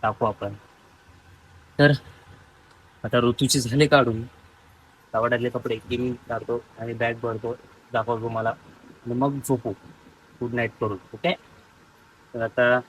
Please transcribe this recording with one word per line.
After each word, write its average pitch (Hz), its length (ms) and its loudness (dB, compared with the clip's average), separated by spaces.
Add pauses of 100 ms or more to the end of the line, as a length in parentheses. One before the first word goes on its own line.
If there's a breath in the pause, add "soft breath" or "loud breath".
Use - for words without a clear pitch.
टाकू 110 240 0
आपण. 101 280 -4 (1300)
तर 143 120 8 (1120)
आता 110 140 0
ऋतूची 123 420 2
झाले 127 280 2
काढून, 120 360 4 (920)
कपाटातले 120 360 0
कपडे 120 260 -4
की 120 220 -6
मी 123 160 -2 (160)
काढतो 117 340 -6 (160)
आणि 117 140 -8
बॅग 117 200 -2 (100)
भरतो, 117 320 -4 (380)
दाखवतो 113 360 -2
मला, 113 200 -2 (560)
आणि 120 80 -4
मग 139 260 0
झोपू, 123 320 -2 (680)
गुड 117 140 -6
नाईट 117 180 -2 (100)
करू. 104 160 -2 (160)
ओके, 170 200 -2 (1000)
तर 113 80 -4
आता 123 480 4